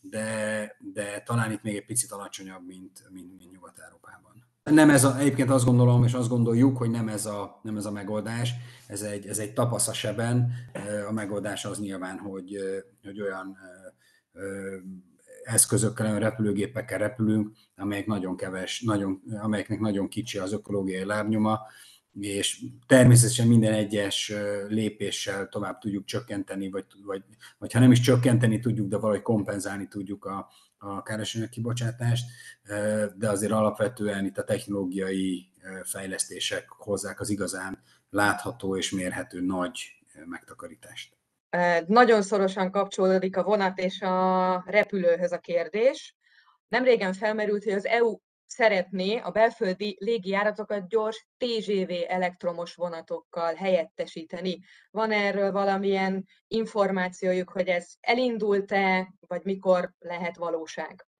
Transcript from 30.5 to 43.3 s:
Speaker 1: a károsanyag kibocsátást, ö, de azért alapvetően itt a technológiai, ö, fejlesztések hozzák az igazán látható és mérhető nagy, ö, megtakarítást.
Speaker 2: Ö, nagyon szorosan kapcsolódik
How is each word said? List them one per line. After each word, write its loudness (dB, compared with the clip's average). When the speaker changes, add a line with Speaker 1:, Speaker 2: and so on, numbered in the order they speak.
Speaker 1:
a -10
károsanyag -6
kibocsátást, -2
ö, 0
de -2
azért 0
alapvetően 0
itt -6
a -4
technológiai, -4
ö, -14
fejlesztések -6
hozzák -6
az -6
igazán -4
látható 0
és -2
mérhető -6
nagy, -2
ö, -20
megtakarítást. -16
Speaker 2:
Ö, 2
nagyon 8
szorosan 0
kapcsolódik 2